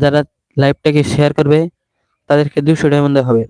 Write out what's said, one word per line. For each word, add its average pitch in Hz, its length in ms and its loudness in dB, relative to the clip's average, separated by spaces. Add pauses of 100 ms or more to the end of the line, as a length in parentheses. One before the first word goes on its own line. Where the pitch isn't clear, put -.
যারা 143 160 2 (380)
লাইভটাকে 143 460 0
শেয়ার 147 300 0
করবে, 151 260 0 (680)
তাদেরকে 147 320 0
দুশো 156 280 0
ডায়মন্ড 143 260 0
দেওয়া 131 140 0
হবে। 117 200 0